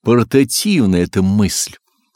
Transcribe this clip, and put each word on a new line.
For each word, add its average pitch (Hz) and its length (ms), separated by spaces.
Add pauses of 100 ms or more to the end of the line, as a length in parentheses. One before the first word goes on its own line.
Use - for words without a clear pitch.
портативное — 120 1000
это 92 180
мысль. 98 540 (400)